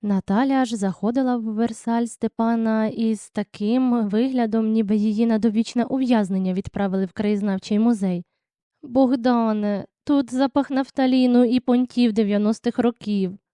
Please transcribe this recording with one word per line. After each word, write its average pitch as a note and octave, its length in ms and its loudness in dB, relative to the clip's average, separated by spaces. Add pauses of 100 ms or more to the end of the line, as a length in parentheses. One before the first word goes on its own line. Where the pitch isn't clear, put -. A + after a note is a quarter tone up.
Наталя A3+ 600 0
ж A#3 120 -6
заходила A#3 600 -2
в A#3 60 -6
Версаль A#3 600 -2
Степана A3+ 840 -2
із A3 440 -4
таким A#3 800 -2
виглядом, A3+ 640 0
ніби A3 240 0
її G#3+ 300 0
на A3+ 120 2
довічне A3+ 460 0
ув'язнення G#3 680 0
відправили G3 520 -2
в F3+ 80 -10
краєзнавчий G#3 680 -2
музей. G3 460 0 (580)
«Богдане, A#3 1040 0 (180)
тут C#4 300 0
запах C4+ 360 0
нафталіну B3+ 760 2
і B3 160 2
понтів B3 520 2
дев'яностих G#3 680 0
років» G#3 600 -2 (160)